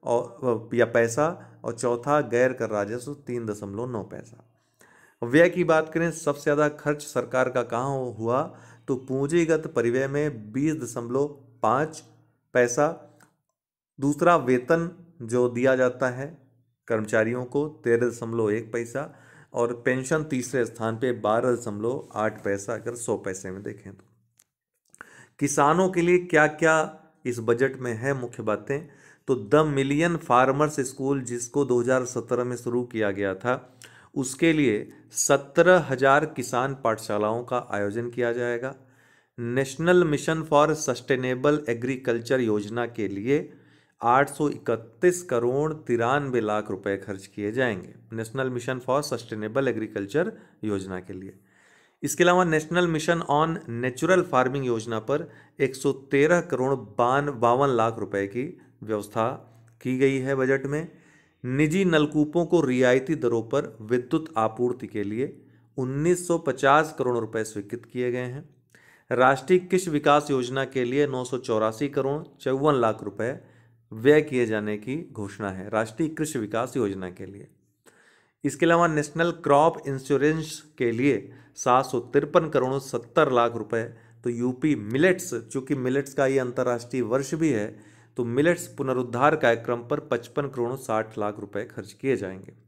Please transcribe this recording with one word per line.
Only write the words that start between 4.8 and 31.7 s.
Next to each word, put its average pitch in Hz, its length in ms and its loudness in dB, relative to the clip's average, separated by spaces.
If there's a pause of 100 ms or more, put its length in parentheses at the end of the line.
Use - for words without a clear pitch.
व्यय 143 260 6
की 175 160 0
बात 156 240 2
करें, 165 240 -2
सबसे 147 300 -4
ज़्यादा 147 340 2
खर्च 147 280 -4
सरकार 127 460 -2
का 123 140 -2
कहाँ 123 320 -4 (160)
हुआ? 113 300 -2 (460)
तो 135 100 0
पूंजीगत 156 680 0 (100)
परिव्यय 120 320 2
में 135 440 -4
बीस 147 240 0
दशमलव 120 500 -4 (360)
पाँच 135 400 0 (520)
पैसा। 127 340 4 (1080)
दूसरा, 147 400 4
वेतन 135 520 2 (340)
जो 123 260 2
दिया 123 260 4
जाता 127 340 2
है 127 160 -8 (640)
कर्मचारियों 113 580 0
को, 143 200 -2 (180)
तेरह 120 240 4
दशमलव 113 420 -2
एक 110 220 -4
पैसा, 120 400 -6 (420)
और 117 180 0 (120)
पेंशन 131 400 0
तीसरे 127 420 -2
स्थान 113 300 -6
पे, 123 180 -2
बारह 113 380 0
दशमलव 117 640 -4
आठ 107 300 -4
पैसा, 101 300 -4
अगर 113 220 -8
सौ 120 220 -4
पैसे 95 320 -8
में 98 120 -12
देखें 107 300 -14
तो। 95 120 -20 (1400)
किसानों 151 500 4
के 175 120 0
लिए 180 180 4
क्या 160 280 4
क्या 160 520 2 (240)
इस 120 160 -4
बजट 120 360 0
में 123 180 -6
है 123 200 -2
मुख्य 117 280 -10
बातें? 107 460 -4 (380)
तो 104 280 -2
The 156 100 6 (140)
Million 147 420 0 (100)
Farmers 135 500 4
School, 135 400 -2
जिसको 120 440 -4
दो 123 160 2